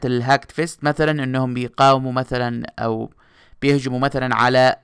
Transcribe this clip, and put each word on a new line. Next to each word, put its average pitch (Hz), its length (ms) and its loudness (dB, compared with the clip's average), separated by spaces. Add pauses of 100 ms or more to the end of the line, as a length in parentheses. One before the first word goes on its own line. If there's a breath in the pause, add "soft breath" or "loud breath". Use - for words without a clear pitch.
الهاكت 123 460 0
فيست 160 320 -6
مثلًا 151 400 0
أنهم 131 300 -4
بيقاوموا 131 580 2
مثلًا 123 680 -4
أو 113 340 -4 (480 soft breath)
بيهجموا 131 380 0
مثلًا 127 360 -2
على 127 480 4